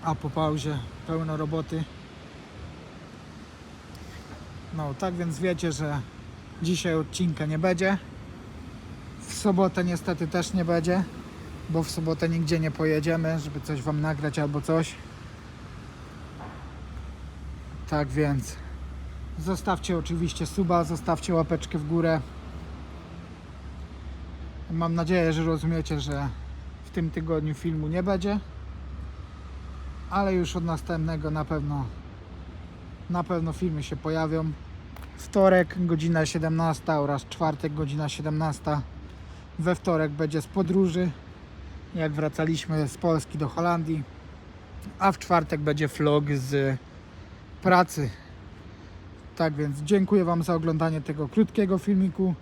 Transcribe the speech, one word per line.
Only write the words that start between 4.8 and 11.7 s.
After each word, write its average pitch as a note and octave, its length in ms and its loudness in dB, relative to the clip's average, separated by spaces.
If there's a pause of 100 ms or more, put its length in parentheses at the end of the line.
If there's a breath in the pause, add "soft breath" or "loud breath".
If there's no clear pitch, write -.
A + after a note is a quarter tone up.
tak F#3 200 0
więc E3+ 240 -2
wiecie, F3 340 2
że C#3+ 280 -2 (640)
dzisiaj E3+ 320 2
odcinka D#3+ 520 0
nie D#3 120 0
będzie. F#3 400 4 (1300)
W - 60 -8
sobotę F#3 500 4
niestety E3+ 440 0
też F3 260 0
nie F3+ 100 4
będzie, E3+ 400 4 (680)